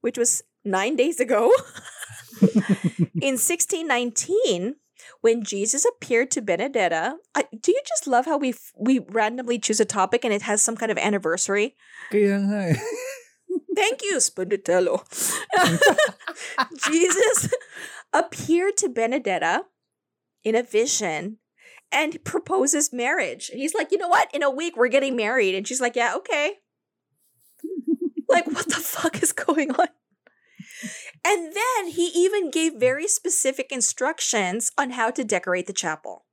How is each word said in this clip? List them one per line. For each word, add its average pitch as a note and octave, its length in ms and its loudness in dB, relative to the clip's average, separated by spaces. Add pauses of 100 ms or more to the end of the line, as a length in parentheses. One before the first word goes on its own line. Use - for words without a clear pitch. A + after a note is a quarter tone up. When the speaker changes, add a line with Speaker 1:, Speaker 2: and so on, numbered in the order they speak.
Speaker 1:
which B3 160 -2
was - 260 0 (220)
nine G3+ 300 0
days C#4 240 2
ago, A#3 320 4 (880)
<laughs> - 0 -
Speaker 2:
<laughs> F#3 800 2
Speaker 1:
in C4 160 0
sixteen E4 500 -2
nineteen, B3 880 0 (460)
when A3+ 220 4
Jesus G#3 420 -2
appeared C4 460 2
to B3+ 100 -2
Benedetta. G3+ 760 0 (180)
I, C#4+ 100 2 (140)
do - 120 2
you B4+ 160 2
just D#5+ 200 -4
love C4 180 4
how D#4 120 0
we C#4 120 0
f-, - 280 -10
we B3 220 2
randomly A3+ 600 -2
choose - 200 -2
a A3 60 4
topic G#3+ 400 0
and A3 80 2
it G#3 100 -2
has G#3+ 180 0
some A3+ 140 0
kind A3 160 -4
of G#3 60 0
anniversary? G3 760 0 (360)
Speaker 2:
Kaya G3+ 280 4
nga G3 300 0
eh. D#3+ 100 4 (480)
<laughs> - 480 -8
Speaker 1:
Thank G#4+ 280 0
you, G4 180 0
Spinditello. F#3 800 0 (560)
<laughs> - 1300 2
Jesus F4+ 600 4 (640)
appeared E4+ 640 2
to G4+ 120 -2
Benedetta A#3 760 0 (800)
in A3 120 0
a A#3+ 60 4
vision G#3+ 760 -2 (540)
and D4+ 320 -2
proposes D4+ 680 0
marriage. B3 600 -4
He's C4+ 200 -6
like, G4+ 180 -2
"You G4+ 60 0
know F#4 100 -2
what? G4 260 4
In C#4+ 100 -2
a C#4+ 100 4
week, E4 240 -6
we're B3 160 4
getting C4+ 220 2
married." G#3+ 400 2
And G3+ 120 -4
she's B3+ 140 -4
like, A#3+ 140 -2
"Yeah, A#3+ 260 2
okay." E4 400 -2 (1700)
Like, F4 180 0
what - 220 -6
the - 120 -2
fuck - 400 -4
is - 120 0
going D4 400 -2
on? F4 140 2 (1400)
And E4+ 280 0
then G#4+ 400 -2
he E4+ 200 0
even F#4 380 2
gave D#4+ 260 0
very B3+ 300 2
specific - 640 -2
instructions A#3 1080 -2
on C4 200 -2
how A#3 140 0
to C4 120 -4
decorate F3+ 440 -2
the G3 60 -10
chapel. D#3 600 -8